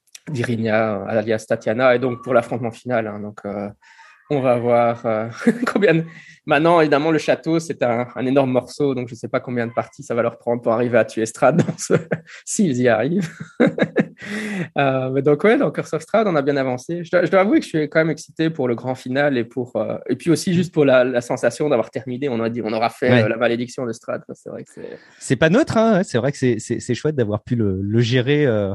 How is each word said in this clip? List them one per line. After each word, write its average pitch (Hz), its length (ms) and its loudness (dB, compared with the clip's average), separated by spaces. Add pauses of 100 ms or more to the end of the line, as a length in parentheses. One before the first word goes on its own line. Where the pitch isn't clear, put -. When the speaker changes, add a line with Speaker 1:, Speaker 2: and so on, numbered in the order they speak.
(300)
Speaker 1:
d'Irinia, 113 800 -2
alias 110 400 -2
Tatiana, 123 480 2
et 120 40 0
donc 123 240 -4
pour 127 100 -4
l'affrontement 117 380 0
final, 113 360 -4
hein. 104 120 -10
Donc, 104 260 -12
euh, 101 240 -6 (640)
on 143 100 0
va 123 180 2
voir, 117 480 2
euh, 110 200 -2 (180)
<laughs> 240 280 0
combien 190 220 4
de, 165 80 0 (420)
maintenant, 160 360 4
évidemment, 151 280 2
le 160 80 2
château, 160 420 0
c'est - 220 -6
un, 123 240 0 (100)
un 127 120 -6
énorme 135 240 2
morceau, 131 420 0
donc 123 140 -6
je 120 80 -12
sais 117 140 -12
pas 131 100 -2
combien 120 260 -4
de 120 80 -10
parties 117 300 -6
ça - 100 -6
va 120 80 0
leur 117 160 -2
prendre 120 240 -4
pour 117 120 2
arriver 120 260 2
à 110 60 4
tuer 110 200 -4
Strahd 139 320 2
dans - 220 0
ce, - 160 0 (240)
<laughs> - 260 -20
s'ils 156 320 0
y 123 100 2
arrivent. 139 440 2 (280)
<laughs> 240 100 4 (1080)
Euh, 131 340 0
mais 135 100 0
donc, 147 240 2
ouais, 214 120 6
dans 117 140 0
Curse - 220 -6
of 151 80 -4
Strahd, 214 260 0
on 175 80 0
a 143 60 2
bien 143 160 0
avancé. 135 480 -4
Je 170 40 -18
dois, 180 160 4
je 165 60 0
dois 190 80 6
avouer 226 200 4
que - 40 -4
je - 60 -12
suis 151 200 -2
quand 165 100 0
même 160 100 2
excité - 400 -4
pour 143 180 -2
le 120 80 2
grand 123 180 -6
final 131 440 -2
et 113 80 -2
pour, 120 320 -6
euh, 113 200 -4 (120)
et 120 80 0
puis 170 120 -6
aussi 170 240 0
juste 175 200 0
pour 156 100 2
la, 127 220 6
la 123 160 0
sensation 131 480 -2
d'avoir 117 200 0
terminé. 127 380 -8
On 117 160 -2
a 113 60 0
dit, 120 120 -6
on 110 120 -4
aura 113 160 0
fait, - 200 -2
Speaker 2:
Ouais. 120 140 6
Speaker 1:
euh, 110 60 0
la 113 80 -2
malédiction 120 480 -2
de 113 80 -6
Strahd, - 320 -10
quoi. - 100 -14
C'est - 140 -20
vrai - 160 -12
que - 80 -20
c'est - 260 -16 (200)
Speaker 2:
C'est - 180 0
pas 160 120 4
neutre, 233 280 2
hein. 220 260 4
C'est - 140 -2
vrai 110 160 0
que - 40 -10
c'est, 120 220 2
c'est, - 220 -6
c'est 120 140 -2
chouette 151 200 -4
d'avoir 104 280 -2
pu 123 120 -4
le, 101 260 0
le 104 200 0
gérer, 127 440 2
euh, 104 300 0